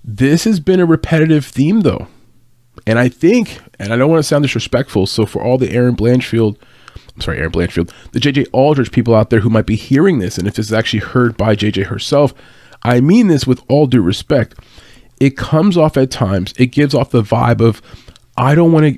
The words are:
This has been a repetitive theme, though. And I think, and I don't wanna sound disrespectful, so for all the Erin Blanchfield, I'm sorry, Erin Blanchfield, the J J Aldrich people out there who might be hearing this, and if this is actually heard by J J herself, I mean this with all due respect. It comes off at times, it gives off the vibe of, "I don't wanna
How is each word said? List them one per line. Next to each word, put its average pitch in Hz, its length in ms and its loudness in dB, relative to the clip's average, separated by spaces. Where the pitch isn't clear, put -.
This 135 400 0
has 220 160 0
been 185 200 0
a 180 60 2
repetitive 160 600 0
theme, 165 360 0
though. - 260 -2
And 113 140 0
I 123 100 2
think, 196 500 0
and 101 120 -8
I 117 60 -2
don't 135 120 2
wanna 160 140 2
sound 147 200 0
disrespectful, 120 640 -2
so - 180 -2
for - 160 -6
all 127 160 0
the 123 140 -2
Erin 123 240 0
Blanchfield, 113 640 0
I'm - 60 -16
sorry, - 180 -6
Erin 80 120 -4
Blanchfield, 85 400 -4
the - 80 -4
J 135 120 0
J 135 200 0
Aldrich 135 400 0
people 120 240 2
out 107 140 2
there 117 100 2
who 107 100 0
might 110 160 0
be 107 100 -2
hearing 147 440 0
this, 90 180 -6
and 90 100 -4
if 101 80 -6
this 107 120 -6
is 110 60 -6
actually 110 260 -4
heard 120 380 -2
by 107 180 0
J 107 160 -2
J 95 120 -2
herself, 143 500 -2
I 123 180 2
mean 202 260 4
this 151 200 0
with 127 200 0
all 147 200 2
due 123 140 2
respect. 107 580 -2
It 131 160 0
comes 160 400 0
off 156 220 2
at 131 140 0
times, 98 460 -4
it 127 100 2
gives 143 260 -2
off 139 160 -2
the 120 140 0
vibe 117 360 0
of, 113 220 0
"I 139 160 0
don't 170 180 4
wanna 156 260 4